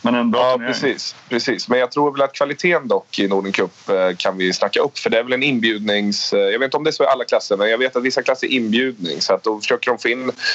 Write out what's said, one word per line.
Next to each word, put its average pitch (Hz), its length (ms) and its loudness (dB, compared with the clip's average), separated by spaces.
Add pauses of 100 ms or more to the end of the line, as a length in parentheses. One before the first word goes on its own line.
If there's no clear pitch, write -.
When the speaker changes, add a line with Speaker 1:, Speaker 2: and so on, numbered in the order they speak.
Speaker 1:
men 120 140 2
en 120 160 2
bra 120 100 2
Speaker 2:
Ja, 127 120 4
Speaker 1:
turnering. 123 200 -2
Speaker 2:
precis, 117 420 -4 (140)
precis. 120 380 -2
Men 123 120 2
jag 123 120 0
tror 147 200 2
väl 139 100 -2
att 135 120 0
kvaliteten 147 540 0
dock 101 320 -2
i 101 80 2
Nordin 95 240 0
Cup, - 380 -4
eh, 92 280 2
kan 95 200 -2
vi 92 160 0
snacka - 260 0
upp, 143 180 0
för - 120 -2
det 113 100 2
är 117 40 -2
väl 123 100 -2
en 127 100 0
inbjudnings-, 107 920 0
eh, 101 60 4
jag 101 200 2
vet 135 80 0
inte 139 100 -2
om 147 60 -2
det 156 60 2
är - 20 -4
så 147 120 0
i 135 40 4
alla 123 180 2
klasser, 107 320 0
men 104 120 2
jag 113 80 2
vet 127 180 0
att 123 80 0
vissa 131 200 0
klasser - 240 0
är 135 40 -2
inbjudning, 113 680 0
så 95 120 2
att 95 100 -2
då 107 160 -2
försöker 120 320 -2
de 117 60 0
få - 100 -4
in 127 240 -2 (240)